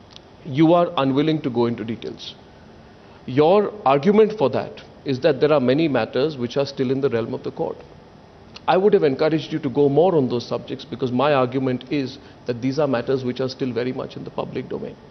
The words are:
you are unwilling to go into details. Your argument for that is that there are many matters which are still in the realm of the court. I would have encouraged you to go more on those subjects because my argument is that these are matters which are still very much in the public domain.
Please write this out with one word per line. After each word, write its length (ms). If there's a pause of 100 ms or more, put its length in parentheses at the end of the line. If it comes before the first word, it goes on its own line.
(440)
you 300
are 240
unwilling 440
to 80
go 160
into 180
details. 520 (920)
Your 460 (120)
argument 540
for 120
that 300 (240)
is 160
that 200
there 120
are 80
many 260
matters 500
which 200
are 100
still 240
in 100
the 80
realm 240
of 120
the 80
court. 240 (920)
I 100
would 160
have 120
encouraged 480
you 80
to 100
go 180
more 280
on 120
those 160
subjects 400
because 280
my 220
argument 580
is 260 (280)
that 140
these 200
are 80
matters 360
which 160
are 80
still 240
very 200
much 240
in 80
the 60
public 380
domain. 280 (140)